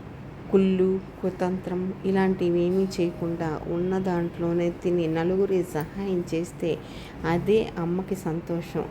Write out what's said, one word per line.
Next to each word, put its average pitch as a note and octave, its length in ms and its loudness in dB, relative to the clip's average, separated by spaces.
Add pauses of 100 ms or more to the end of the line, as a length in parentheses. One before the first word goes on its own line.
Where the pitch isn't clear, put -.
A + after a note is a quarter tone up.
(520)
కుళ్ళు, F#3+ 480 4 (220)
కుతంత్రం F#3 720 -2 (120)
ఇలాంటివేమీ F#3 840 4 (140)
చేయకుండా E3+ 680 -2
ఉన్న F3+ 300 0
దాంట్లోనే F3 720 0
తిని F3 380 0
నలుగురి F3+ 560 2
సహాయం G3 600 -2 (100)
చేస్తే E3 440 -2 (520)
అదే F3+ 400 4 (100)
అమ్మకి F3+ 360 -2
సంతోషం. E3+ 760 -4